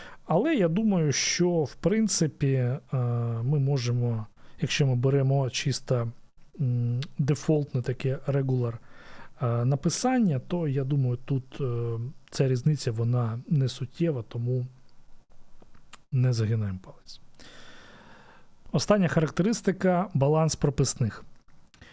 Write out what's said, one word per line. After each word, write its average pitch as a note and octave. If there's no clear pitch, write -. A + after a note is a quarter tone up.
Але B3+
я F#3
думаю, F3
що, -
в E3
принципі, E3+
е, B2+
ми C#3+
можемо, A#2+
якщо C#3
ми B2+
беремо C3+
чисто, A#2+
м, A#2+
дефолтне D3
таке C3
регуляр, C3
е, A#2+
написання, F3
то, F3
я C3+
думаю, C3
тут, C3
е, A#2
ця C#3
різниця, C3
вона A#2
не C3+
суттєва, C3
тому B2
не B2+
загинаємо G#2+
палець. -
Остання F#3
характеристика — F#3
баланс D3+
прописних. -